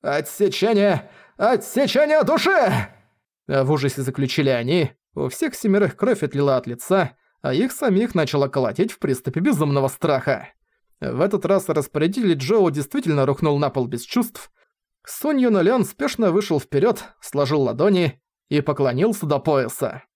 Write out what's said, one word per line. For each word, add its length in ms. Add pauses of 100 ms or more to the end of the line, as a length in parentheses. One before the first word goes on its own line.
«Отсечение! 1080 (280)
Отсечение 840
души!» 680 (580)
В 240
ужасе 300
заключили 480
они. 420 (240)
У 140
всех 260
семерых 400
кровь 280
отлила 340
от 100
лица, 460 (280)
а 120
их 180
самих 420
начало 340
колотить 440
в 80
приступе 400
безумного 480
страха. 640 (520)
В 200
этот 240
раз 220
распорядитель 680
Джоу 360
действительно 560
рухнул 320
на 120
пол 180
без 160
чувств. 480 (540)
Сунь 360
Юн 200
Лян 240
спешно 460
вышел 280
вперед, 440 (180)
сложил 400
ладони 600 (280)
и 120
поклонился 640
до 140
пояса. 640 (120)